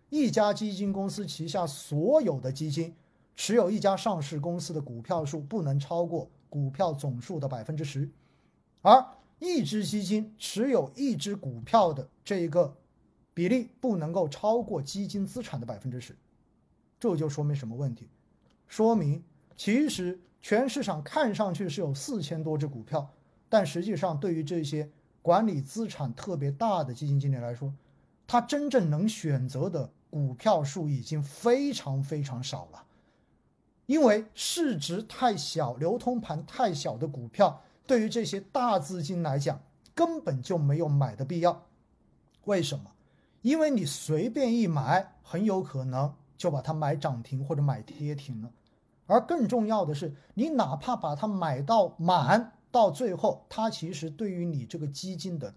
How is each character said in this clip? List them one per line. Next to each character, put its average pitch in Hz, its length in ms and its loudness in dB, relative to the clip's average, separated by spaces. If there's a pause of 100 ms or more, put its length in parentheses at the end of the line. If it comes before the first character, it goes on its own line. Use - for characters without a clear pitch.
一 277 220 2
家 208 220 4
基 208 200 -4
金 196 200 -2
公 196 160 -2
司 202 160 -6
旗 156 240 -8
下 175 180 -2
所 175 540 2
有 160 180 0
的 131 100 -6
基 147 220 -4
金 165 240 -4 (400)
持 - 200 -2
有 196 140 6
一 214 80 0
家 196 200 4
上 190 240 -2
市 147 180 -6
公 175 180 -2
司 160 140 -8
的 156 80 -4
股 123 220 -10
票 160 240 -2
数 151 160 -6
不 175 200 -4
能 143 160 0
超 170 280 -2
过 170 240 -4 (200)
股 143 200 -2
票 165 240 0
总 135 280 -4
数 175 160 -8
的 139 80 -4
百 127 160 -6
分 156 140 -6
之 143 80 -4
十， 139 260 -4 (720)
而 247 240 10 (340)
一 311 260 0
只 208 180 -2
基 202 180 -2
金 214 360 -2
持 240 320 -2
有 160 260 2
一 262 180 0
只 202 220 -4
股 123 240 -8
票 180 320 4
的 - 160 -6 (160)
这 202 140 -2
一 170 100 0
个 160 300 2 (560)
比 175 160 0
例 247 200 2 (120)
不 226 160 0
能 160 160 -4
够 175 160 2
超 220 320 2
过 185 200 -4
基 196 240 -6
金 196 220 -4
资 240 160 -8
产 123 160 -8
的 117 60 -8
百 113 120 -8
分 131 140 -8
之 127 80 -8
十。 - 160 -16 (800)
这 185 200 0
就 156 100 0
说 147 160 -4
明 147 100 0
什 135 140 -4
么 113 80 -8
问 131 180 -4
题？ - 140 -14 (600)
说 226 280 2
明 156 280 0 (320)
其 269 320 2
实 180 320 -4 (220)
全 240 260 2
市 269 140 -4
场 156 220 -4
看 247 320 0
上 196 180 0
去 175 160 -4
是 147 120 -4
有 143 120 -2
四 202 280 -4
千 156 200 -6
多 156 160 -2
只 147 100 -2
股 123 140 -10
票， 143 260 -4 (400)
但 214 180 6
实 175 180 -4
际 202 120 -2
上 156 240 0
对 175 140 0
于 160 100 -2
这 165 200 -2
些 151 260 -4 (320)
管 185 240 6
理 165 160 0
资 208 260 -6
产 - 280 -6
特 185 200 -6
别 139 140 -2
大 180 340 0
的 135 80 -4
基 139 140 -8
金 139 140 2
经 139 120 0
理 131 40 2
来 120 180 -4
说， 139 180 -6 (540)
他 240 160 4
真 294 260 -2
正 208 220 4
能 160 180 2
选 139 400 -2
择 143 220 -2
的 151 220 -4 (180)
股 139 240 -2
票 175 300 4
数 151 260 -4
已 131 100 0
经 151 220 -4
非 254 500 0
常 139 300 -4
非 147 220 -4
常 127 180 -6
少 87 300 -10
了。 - 120 -20 (1000)
因 302 160 4
为 220 320 6
市 269 460 0
值 175 240 -4
太 226 340 0
小、 139 380 -4
流 165 240 0
通 247 200 -2
盘 143 280 -6
太 208 260 0
小 143 240 -6
的 123 100 -4
股 131 200 -10
票， 165 340 2 (240)
对 240 160 4
于 214 80 0
这 226 160 -2
些 196 140 -4
大 233 400 0
资 165 240 -4
金 175 180 -2
来 143 160 0
讲， 143 240 -2 (320)
根 330 260 2
本 131 220 -2
就 175 160 -2
没 147 220 2
有 156 100 0
买 135 260 2
的 135 80 -6
必 170 180 -4
要。 - 260 2 (800)
为 196 180 2
什 139 160 -4
么？ - 120 -16 (520)
因 294 160 4
为 311 100 6
你 202 160 2
随 151 420 -2
便 247 240 2
一 233 140 4
买， 156 560 2
很 190 240 -4
有 190 160 2
可 131 240 -6
能 131 260 0 (240)
就 180 140 0
把 139 140 -2
它 156 100 -4
买 156 220 0
涨 135 260 -4
停 135 240 -6
或 160 100 -2
者 143 60 0
买 135 220 2
跌 147 320 -8
停 113 260 -10
了。 113 100 -12 (560)
而 214 140 6
更 330 260 2
重 226 200 2
要 214 180 2
的 151 80 -2
是， 147 220 -6 (180)
你 269 160 0
哪 196 260 0
怕 233 200 -2
把 156 200 -4
它 143 120 -4
买 165 340 -2
到 190 380 4
满， 170 540 4 (180)
到 220 180 6
最 190 240 -2
后， - 340 0
它 220 220 -2
其 175 240 -6
实 151 160 -6
对 196 220 -4
于 175 120 -4
你 147 220 -2
这 151 140 -10
个 147 80 -4
基 185 280 -8
金 170 220 -6
的 110 200 -8